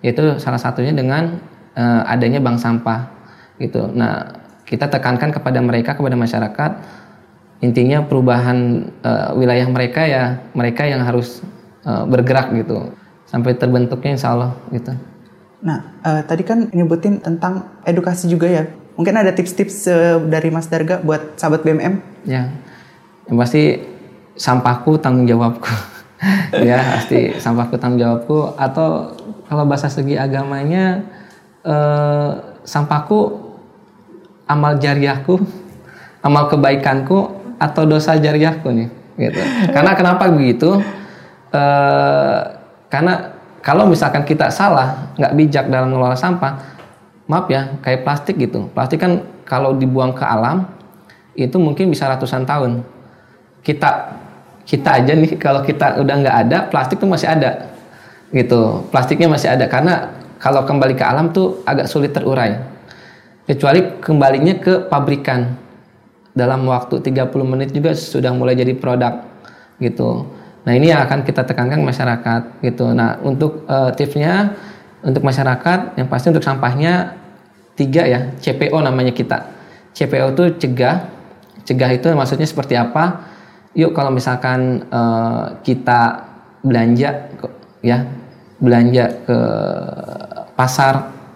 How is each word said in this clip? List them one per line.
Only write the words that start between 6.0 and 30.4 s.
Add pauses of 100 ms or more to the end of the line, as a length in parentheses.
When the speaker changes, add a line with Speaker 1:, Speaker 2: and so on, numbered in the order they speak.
Speaker 1:
masyarakat, (920)
intinya
perubahan, (120)
eh,
wilayah
mereka
ya, (120)
mereka
yang
harus, (440)
eh,
bergerak
gitu, (360)
sampai
terbentuknya
insya
Allah (160)
gitu. (720)
Speaker 2:
Nah,
eh,
tadi
kan
nyebutin
tentang
edukasi
juga
ya. (320)
Mungkin
ada
tips-tips, (120)
eh, (120)
dari
Mas
Darga
buat
sahabat
B
M
M? (300)
Speaker 1:
Ya, (800)
yang
pasti (480)
sampahku
tanggung
jawabku.
<laughs> (520)
Ya,
pasti
sampahku
tanggung
jawabku.
Atau (320)
kalau
bahasa
segi
agamanya, (640)